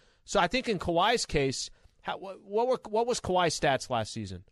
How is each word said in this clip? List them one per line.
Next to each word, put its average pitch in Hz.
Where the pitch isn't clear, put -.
So -
I 180
think 247
in 190
Kawhi's 180
case, 135
how, -
what, 190
what 208
were, 254
what 214
was 247
Kawhi's 180
stats 135
last 113
season? 95